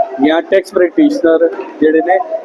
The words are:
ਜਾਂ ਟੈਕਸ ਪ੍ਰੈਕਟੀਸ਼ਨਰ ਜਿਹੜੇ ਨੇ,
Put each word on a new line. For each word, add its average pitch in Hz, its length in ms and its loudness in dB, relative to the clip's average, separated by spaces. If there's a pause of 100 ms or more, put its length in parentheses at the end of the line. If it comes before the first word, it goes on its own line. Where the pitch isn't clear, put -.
(260)
ਜਾਂ 160 160 0
ਟੈਕਸ 185 300 -2
ਪ੍ਰੈਕਟੀਸ਼ਨਰ 165 760 2 (320)
ਜਿਹੜੇ 156 260 2
ਨੇ, 185 120 2 (260)